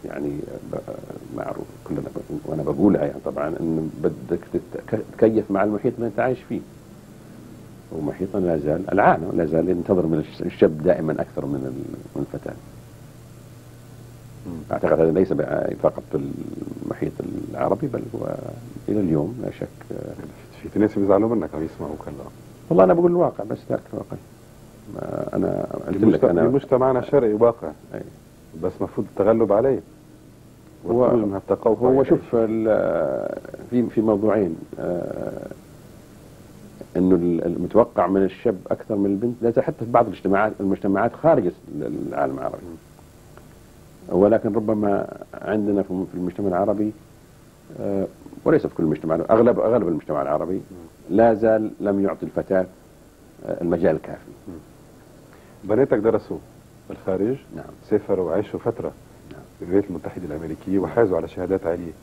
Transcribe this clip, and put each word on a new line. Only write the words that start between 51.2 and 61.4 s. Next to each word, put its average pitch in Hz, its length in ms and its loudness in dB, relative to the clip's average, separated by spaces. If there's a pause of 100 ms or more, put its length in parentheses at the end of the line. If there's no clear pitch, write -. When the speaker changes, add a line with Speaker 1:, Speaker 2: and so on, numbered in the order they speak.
Speaker 1:
زال 110 360 2 (100)
لم 98 240 2
يعطي 82 220 -4
الفتاة، 92 400 0 (800)
آه، 50 140 -4
المجال 85 360 2
الكافي. - 340 -12 (180)
Speaker 2:
مم. 90 60 -14 (1120)
بناتك 123 340 4
درسوا 107 400 0 (500)
بالخارج؟ 98 480 -2 (200)
Speaker 1:
نعم. - 80 -12 (260)
Speaker 2:
سافروا 92 400 0
وعاشوا 95 280 -2
فترة 82 340 -4 (400)
Speaker 1:
نعم. - 80 -18 (180)
Speaker 2:
في 98 60 -10
الولايات 92 260 2
المتحدة 87 340 -8
الأمريكية 80 540 -4
وحازوا 90 380 2
على 82 120 -2
شهادات 92 380 -2